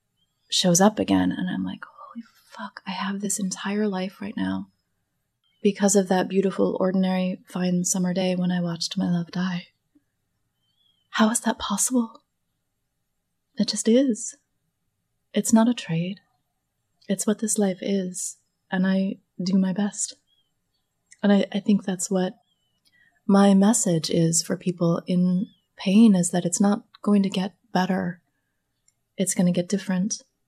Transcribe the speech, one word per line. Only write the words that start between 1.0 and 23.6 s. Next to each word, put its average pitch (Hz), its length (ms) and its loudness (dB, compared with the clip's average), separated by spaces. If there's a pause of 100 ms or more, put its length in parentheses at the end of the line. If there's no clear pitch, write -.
and 185 180 -6
I'm 190 140 -6
like, 190 220 -10
"Holy - 380 -20 (260)
fuck, - 360 -16
I 196 60 -10
have 196 300 -6
this 202 180 -4
entire 202 480 -4
life 190 320 -6
right 202 160 -12
now 190 320 -4 (920)
because 202 340 2
of 190 140 2
that 185 180 0
beautiful, 190 520 0
ordinary, 185 680 0
fine 180 380 -2
summer 180 280 -2
day 185 220 0
when 180 160 -2
I 180 80 -2
watched 170 380 -6
my 185 120 0
love 170 220 -2
die. 180 360 -6 (1400)
How 220 180 4
is 233 120 0
that - 180 -4
possible?" 233 640 -2 (1300)
It - 140 -2
just - 180 -6
is. 240 480 2 (960)
It's 208 200 0
not 226 160 6
a 240 40 0
trade. 175 460 -6 (880)
It's 190 180 -4
what 208 140 0
this - 180 -4
life 190 240 0
is, 185 540 -6 (340)
and 185 160 0
I 190 340 0 (220)
do 185 160 0
my 190 140 2
best. - 440 -4 (1080)
And 202 80 4
I, 196 220 4
I 202 80 -4
think 202 240 2
that's 185 260 -6
what 185 240 0 (880)
my 196 280 6
message 190 560 2